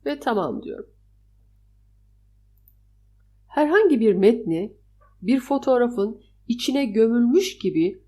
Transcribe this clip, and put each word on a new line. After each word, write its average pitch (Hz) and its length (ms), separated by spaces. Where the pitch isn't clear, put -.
Ve 285 140
tamam 208 440
diyorum. - 260
Herhangi 302 520
bir 214 140
metni 190 600
bir 247 180
fotoğrafın 240 840
içine 269 380
gömülmüş 240 720
gibi 185 500